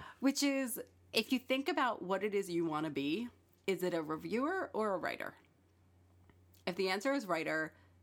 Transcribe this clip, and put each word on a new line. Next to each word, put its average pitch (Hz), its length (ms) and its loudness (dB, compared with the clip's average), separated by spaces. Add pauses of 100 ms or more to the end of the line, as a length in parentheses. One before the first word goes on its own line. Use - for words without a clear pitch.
(200)
Which 269 240 2
is, 269 360 0 (340)
if - 180 2
you 254 80 2
think 269 300 -2
about 277 340 2
what 190 180 0
it 202 140 -2
is 196 140 0
you 170 160 2
wanna 156 260 0
be, 147 380 -2 (360)
is 180 160 0
it 180 140 0
a 165 80 2
reviewer 220 720 -2
or 214 200 2
a 185 40 0
writer? - 360 -4 (1300)
If 185 80 -2
the 190 140 2
answer 208 240 2
is 269 120 0
writer, 160 480 0 (280)